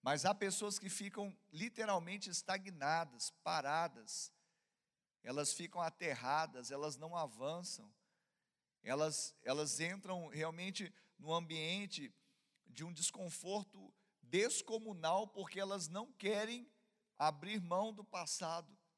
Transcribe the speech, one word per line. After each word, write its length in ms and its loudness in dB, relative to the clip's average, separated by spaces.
Mas 220 4
há 100 8
pessoas 440 0
que 100 -6
ficam 480 -4
literalmente 760 0
estagnadas, 1000 0
paradas. 880 0
Elas 300 0
ficam 280 -4
aterradas, 920 0
elas 240 -2
não 200 -6
avançam. 760 -4
Elas, 600 0
elas 340 2
entram 480 -2
realmente 680 -4
num 160 -2
ambiente 800 -2
de 160 -12
um 100 -6
desconforto 1000 -4
descomunal, 1080 2
porque 320 -4
elas 280 0
não 240 -4
querem 560 0
abrir 440 2
mão 320 2
do 100 -12
passado 720 -4